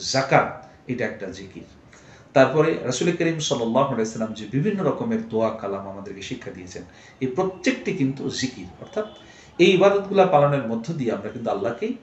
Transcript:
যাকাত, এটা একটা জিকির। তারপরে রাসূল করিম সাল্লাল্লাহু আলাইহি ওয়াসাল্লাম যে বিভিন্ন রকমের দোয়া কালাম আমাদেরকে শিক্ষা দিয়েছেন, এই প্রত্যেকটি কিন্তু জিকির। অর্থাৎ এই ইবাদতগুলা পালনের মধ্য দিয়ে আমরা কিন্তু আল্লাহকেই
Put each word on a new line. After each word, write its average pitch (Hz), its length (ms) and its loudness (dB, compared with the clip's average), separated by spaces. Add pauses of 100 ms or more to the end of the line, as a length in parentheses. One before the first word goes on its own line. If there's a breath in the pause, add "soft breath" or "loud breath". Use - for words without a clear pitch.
(120)
যাকাত, - 560 2 (180 loud breath)
এটা 120 180 -4
একটা 98 260 -8
জিকির। 92 320 -14 (680 loud breath)
তারপরে 156 500 4
রাসূল 170 340 0
করিম 165 220 0
সাল্লাল্লাহু 117 560 0
আলাইহি 113 80 0
ওয়াসাল্লাম 110 320 -4
যে 107 120 -12
বিভিন্ন 185 380 0
রকমের 113 440 -2
দোয়া 110 220 0
কালাম 98 380 -6
আমাদেরকে 98 340 -12
শিক্ষা - 280 -10
দিয়েছেন, 90 320 -14 (380 loud breath)
এই 131 60 -2
প্রত্যেকটি - 680 -2
কিন্তু 135 380 -2
জিকির। 101 360 -6 (140)
অর্থাৎ - 260 -6 (520 loud breath)
এই 185 160 8
ইবাদতগুলা 196 520 6
পালনের 143 400 4
মধ্য 113 280 -4
দিয়ে 120 180 -2
আমরা 101 160 -6
কিন্তু 113 220 -6
আল্লাহকেই 117 520 -2